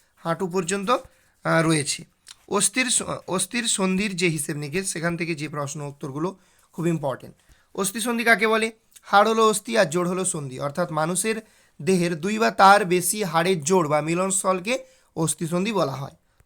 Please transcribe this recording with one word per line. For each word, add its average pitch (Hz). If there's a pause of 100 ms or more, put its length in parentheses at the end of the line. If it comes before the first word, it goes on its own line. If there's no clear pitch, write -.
(160)
হাঁটু 170
পর্যন্ত, 190
আহ, 165
রয়েছে। 156 (440)
অস্থির 240
স-, 220 (260)
অস্থির 185
সন্ধির 196
যে 180
হিসেব 156
নিকেশ, 147
সেখান 170
থেকে 165
যে 147
প্রশ্ন 143
উত্তরগুলো 147 (340)
খুব 165
ইম্পর্টেন্ট। 143 (400)
অস্থি 196
সন্ধি 233
কাকে 220
বলে? 220 (300)
হাড় 214
হলো 220
অস্থি 220
আর 196
জোড় 175
হলো 185
সন্ধি, 139
অর্থাৎ 151
মানুষের 175 (460)
দেহের 175
দুই 214
বা 226
তার 202
বেশি 180
হাড়ের 165
জোড় 170
বা 151
মিলনস্থলকে 185 (360)
অস্থি 160
সন্ধি 180
বলা 165
হয়। 135 (300)